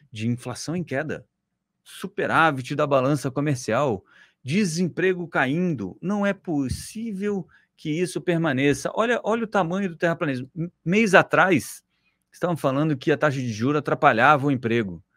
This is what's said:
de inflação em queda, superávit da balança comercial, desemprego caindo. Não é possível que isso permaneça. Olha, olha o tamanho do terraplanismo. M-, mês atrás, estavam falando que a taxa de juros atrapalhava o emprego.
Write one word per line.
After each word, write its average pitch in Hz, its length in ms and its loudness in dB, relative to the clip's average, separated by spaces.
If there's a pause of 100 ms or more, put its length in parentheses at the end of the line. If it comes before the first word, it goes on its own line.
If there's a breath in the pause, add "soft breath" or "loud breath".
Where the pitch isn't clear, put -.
de 110 200 -6
inflação 123 480 -6
em 117 60 -6
queda, 131 420 -6 (580)
superávit 151 920 -2
da 147 140 0
balança 139 420 2
comercial, 131 760 -2 (380 soft breath)
desemprego 175 880 -2
caindo. 143 760 -2
Não 202 240 -2
é 202 60 2
possível 196 1120 -6 (300 soft breath)
que - 140 -8
isso 170 320 -2
permaneça. 147 760 0
Olha, 226 300 0
olha 233 180 0
o 214 40 -4
tamanho 190 420 -2
do 160 80 -12
terraplanismo. 156 580 -2
M-, 170 160 -6 (140)
mês 190 280 4
atrás, 165 680 4 (520)
estavam - 220 -2
falando 139 400 0
que 151 140 -2
a 139 60 2
taxa 143 220 0
de 123 120 -4
juros 127 280 0
atrapalhava 143 680 4
o 147 40 2
emprego. 113 520 -2 (140)